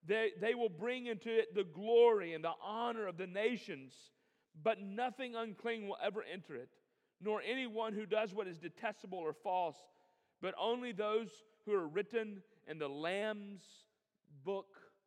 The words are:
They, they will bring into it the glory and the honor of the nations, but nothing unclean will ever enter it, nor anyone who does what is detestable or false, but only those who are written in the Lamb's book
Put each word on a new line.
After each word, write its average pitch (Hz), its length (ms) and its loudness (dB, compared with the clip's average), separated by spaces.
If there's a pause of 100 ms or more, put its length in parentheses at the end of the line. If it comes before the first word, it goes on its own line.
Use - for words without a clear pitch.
They, 214 260 2 (100)
they 226 140 4
will 240 140 2
bring 240 380 -2
into 226 300 0
it 220 200 2
the 196 80 2
glory 202 720 6
and 156 100 -6
the 165 180 0
honor 220 460 -2
of 170 80 -6
the 185 100 -6
nations, 185 880 -4 (480)
but 190 200 2
nothing 240 540 -4
unclean 226 520 -4
will 196 140 -6
ever 202 220 0
enter 160 320 -10
it, 127 140 -8 (520)
nor 214 220 0
anyone 220 500 0
who 214 140 -2
does 208 280 2
what 202 140 -2
is 165 100 -8
detestable 185 600 -6
or 160 140 -2
false, 180 440 0 (640)
but 185 180 -2
only 240 340 0
those 214 520 0 (200)
who 214 80 0
are 180 140 4
written 202 560 -2 (240)
in 156 120 -8
the 147 100 -2
Lamb's 202 1000 -4 (580)
book - 480 -6 (140)